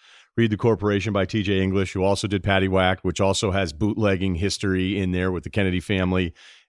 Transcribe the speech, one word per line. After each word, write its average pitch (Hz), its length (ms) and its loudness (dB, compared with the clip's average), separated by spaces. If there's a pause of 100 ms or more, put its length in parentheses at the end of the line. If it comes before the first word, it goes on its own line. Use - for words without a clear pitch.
(360)
read 117 160 2
The 104 60 -2
Corporation 104 560 0
by 95 100 2
T 107 180 -2
J 95 200 0
English, 95 320 0
who 95 100 0
also 98 240 0
did 98 160 -2
Paddy 95 240 2
Whack, 92 360 2
which 90 180 -2
also 98 300 0
has 92 200 -2
bootlegging 98 640 0
history 95 640 -2
in 92 120 -2
there 90 200 0
with 87 140 -6
the - 40 -10
Kennedy 92 300 0
family. 92 540 0 (360)